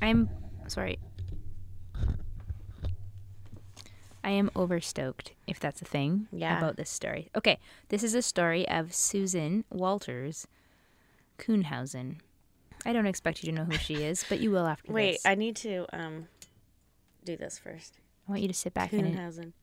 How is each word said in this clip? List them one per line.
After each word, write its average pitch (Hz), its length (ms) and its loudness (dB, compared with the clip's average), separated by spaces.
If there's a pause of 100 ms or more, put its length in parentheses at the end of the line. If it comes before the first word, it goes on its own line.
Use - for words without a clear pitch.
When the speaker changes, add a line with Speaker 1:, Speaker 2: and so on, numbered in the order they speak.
Speaker 1:
I'm, 226 260 6 (400)
sorry. 190 300 -2 (3250)
I 202 60 2
am 202 240 6
overstoked, 170 800 0 (140)
if - 120 -6
that's - 240 -4
a - 40 -10
thing, 160 440 2
Speaker 2:
Yeah. 170 280 0
Speaker 1:
about 160 180 2
this - 140 -6
story. - 440 -6
Okay, - 240 4 (300)
this 208 160 0
is 226 100 2
a 247 80 4
story 175 460 2
of 165 260 0
Susan 185 760 2
Walters 160 760 -2 (920)
Kuhnhausen. 139 800 0 (680)
I 233 80 0
don't 220 140 4
expect 175 360 0
you 160 80 -2
to 160 60 0
know 160 80 0
who 160 140 2
she 151 260 0
is, 165 240 0
but - 120 2
you 220 100 4
will 180 160 6
after 156 260 0
Speaker 2:
Wait, 208 200 4
Speaker 1:
this. - 140 2
Speaker 2:
I 196 100 6
need 220 200 0
to, 190 360 -4
um, 165 360 -6 (960)
do 175 120 -4
this - 220 -8
first. - 360 -14 (340)
Speaker 1:
I 202 40 -2
want 196 100 0
you 196 60 2
to 175 60 -2
sit - 200 -2
back 180 180 2
and 202 140 4
en-, 165 100 2
Speaker 2:
Kuhnhausen. 170 360 -8 (100)